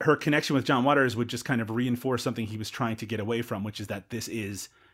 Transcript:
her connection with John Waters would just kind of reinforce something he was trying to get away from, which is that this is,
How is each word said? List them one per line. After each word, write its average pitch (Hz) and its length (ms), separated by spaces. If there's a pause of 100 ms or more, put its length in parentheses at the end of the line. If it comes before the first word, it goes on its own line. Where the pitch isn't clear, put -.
her 147 160
connection 151 360
with 131 120
John 127 180
Waters 135 320
would 117 140
just - 160
kind 120 160
of 107 80
reinforce 123 540
something 113 240
he 107 100
was 107 120
trying 113 280
to 113 80
get 107 160
away 117 200
from, 104 220
which 104 160
is 101 80
that 101 220
this 113 180
is, 101 400 (260)